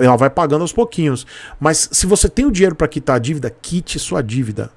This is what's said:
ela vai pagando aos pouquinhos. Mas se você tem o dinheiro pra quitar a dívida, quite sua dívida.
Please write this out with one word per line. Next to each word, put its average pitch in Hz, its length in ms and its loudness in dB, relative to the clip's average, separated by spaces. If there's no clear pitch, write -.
ela 127 160 6
vai 135 120 4
pagando 151 340 0
aos 165 100 -6
pouquinhos. 156 520 -2
Mas 151 360 0
se - 120 0
você 202 220 4
tem 254 180 -2
o 285 60 2
dinheiro 185 240 2
pra 151 140 0
quitar 139 260 -2
a 123 40 0
dívida, 127 300 -4
quite - 500 -8
sua 185 220 -4
dívida. 110 560 -6